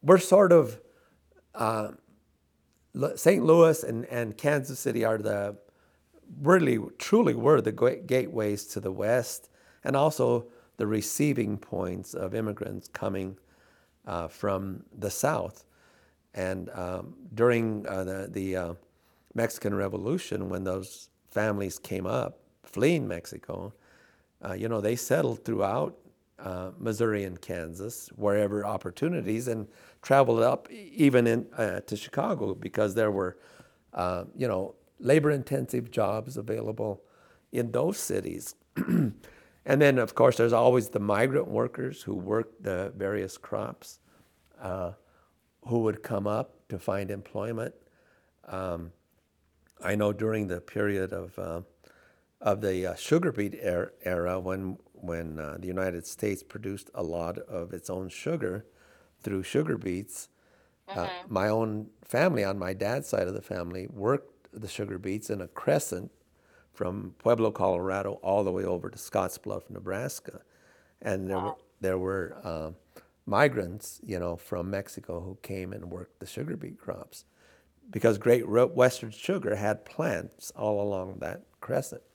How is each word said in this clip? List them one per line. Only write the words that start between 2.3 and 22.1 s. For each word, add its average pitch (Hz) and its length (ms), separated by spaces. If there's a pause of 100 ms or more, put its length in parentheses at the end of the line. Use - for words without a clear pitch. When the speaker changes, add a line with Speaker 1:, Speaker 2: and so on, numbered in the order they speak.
Speaker 1:
Lu-, 139 220
Saint 185 280
Louis 160 380
and, 117 240
and 117 300
Kansas 143 420
City 117 260
are 110 140
the, 104 380 (840)
really, 143 380 (200)
truly 202 360
were 123 260
the 110 120
ga-, - 340
gateways 110 600
to - 140
the 95 120
West, 110 560 (360)
and 135 120
also 123 500 (300)
the 110 100
receiving 107 720
points 92 560
of 95 200
immigrants 101 540
coming, 95 500 (680)
uh, 85 220
from 95 560 (140)
the 101 120
South. - 540 (680)
And, 92 360
um, 92 440 (200)
during, 113 520
uh, 95 180
the, 95 260
the, 95 260
uh, 85 180 (600)
Mexican 110 400
Revolution, 98 720
when 92 160
those 95 440 (220)
families 101 480
came 95 280
up 120 340 (240)